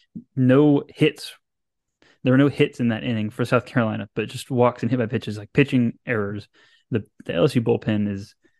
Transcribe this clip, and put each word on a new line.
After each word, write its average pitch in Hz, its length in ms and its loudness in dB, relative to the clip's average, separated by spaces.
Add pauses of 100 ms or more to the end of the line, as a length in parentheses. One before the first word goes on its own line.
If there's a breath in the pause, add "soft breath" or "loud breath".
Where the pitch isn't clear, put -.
(340)
no 139 540 4
hits. - 460 -2 (920 soft breath)
There 127 80 2
were 127 60 6
no 139 100 4
hits 143 320 -2
in 120 80 0
that 113 160 -2
inning 110 280 -4
for - 120 -6
South 120 220 0
Carolina, 110 500 -4
but 107 140 -6
just - 200 -14
walks 123 320 2
and 117 80 -4
hit 127 80 0
by 117 100 -2
pitches, 107 300 -6
like, 104 140 -16
pitching 127 540 0
errors. 104 420 -6 (440 soft breath)
The, 110 120 -2 (220)
the - 80 -8
L - 100 2
S 147 120 0
U 127 60 2
bullpen 110 480 -2
is 101 260 -10 (240)